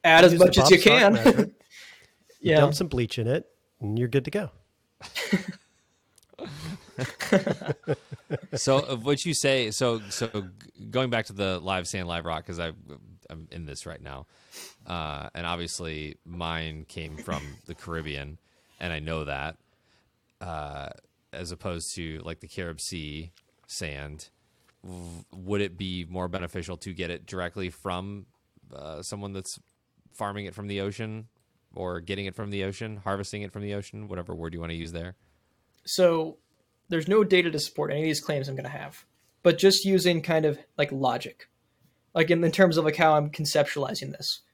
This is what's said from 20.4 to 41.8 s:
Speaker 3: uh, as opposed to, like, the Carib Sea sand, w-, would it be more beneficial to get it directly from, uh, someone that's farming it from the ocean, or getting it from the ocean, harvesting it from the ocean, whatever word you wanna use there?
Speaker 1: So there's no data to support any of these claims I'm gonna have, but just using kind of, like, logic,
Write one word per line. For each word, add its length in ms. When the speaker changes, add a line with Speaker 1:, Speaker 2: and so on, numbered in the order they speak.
Speaker 3:
uh, 480
as 200
opposed 440
to, 280
like, 160
the 80
Carib 340
Sea 500
sand, 640
w-, 480
would 300
it 160
be 320
more 180
beneficial 500
to 160
get 180
it 160
directly 420
from, 560
uh, 300
someone 300
that's 260
farming 340
it 100
from 120
the 140
ocean, 460
or 260
getting 240
it 100
from 140
the 140
ocean, 340
harvesting 460
it 80
from 100
the 140
ocean, 320
whatever 280
word 180
you 60
wanna 140
use 180
there? 240
Speaker 1:
So 520
there's 180
no 160
data 280
to 80
support 320
any 100
of 40
these 140
claims 300
I'm 60
gonna 140
have, 360
but 160
just 260
using 380
kind 220
of, 120
like, 120
logic, 560